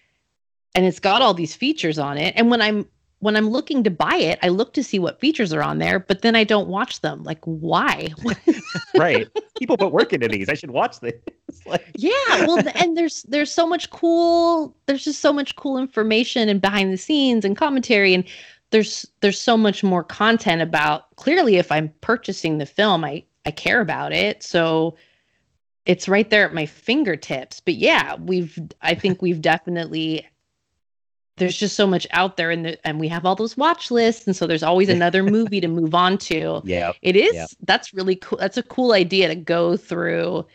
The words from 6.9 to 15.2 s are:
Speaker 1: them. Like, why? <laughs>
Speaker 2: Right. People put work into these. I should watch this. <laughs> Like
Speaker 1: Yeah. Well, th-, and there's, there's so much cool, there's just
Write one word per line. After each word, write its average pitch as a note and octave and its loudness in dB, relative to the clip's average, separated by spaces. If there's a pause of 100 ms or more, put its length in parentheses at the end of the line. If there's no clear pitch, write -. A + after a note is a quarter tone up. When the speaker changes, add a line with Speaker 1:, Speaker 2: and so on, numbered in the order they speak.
Speaker 1:
them. D3+ -6
Like, D#3+ -10
why? E3 -2
<laughs> - -8 (720)
Speaker 2:
Right. E3 2 (300)
People B3 -2
put F#3+ 0
work A3+ 2
into B2+ 0
these. G2 -4
I D3+ 0
should D3 -12
watch F#3 -2
this. A#2 -8 (140)
<laughs> - -20
Like - -6
Speaker 1:
Yeah. A4 0
Well, E4 2
th-, C#4+ -2
and E4 0
there's, E4 -2
there's C#4+ -2
so E4+ 2
much E4+ -2
cool, E4+ 2 (100)
there's C#4 -2
just D4 -6